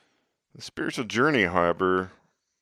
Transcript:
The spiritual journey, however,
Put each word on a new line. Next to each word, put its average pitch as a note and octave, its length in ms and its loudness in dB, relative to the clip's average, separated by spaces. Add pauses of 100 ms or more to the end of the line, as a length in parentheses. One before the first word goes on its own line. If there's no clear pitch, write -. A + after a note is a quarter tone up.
(540)
The - 80 -18
spiritual - 440 -6
journey, A#2 380 2
however, F2+ 680 0 (500)